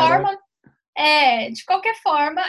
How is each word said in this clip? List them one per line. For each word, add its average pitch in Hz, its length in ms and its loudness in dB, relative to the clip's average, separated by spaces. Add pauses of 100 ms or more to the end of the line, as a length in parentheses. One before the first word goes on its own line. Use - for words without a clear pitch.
forma, 381 360 2 (600)
é, 277 520 2
de 226 160 -14
qualquer 392 380 -2
forma, 311 460 -2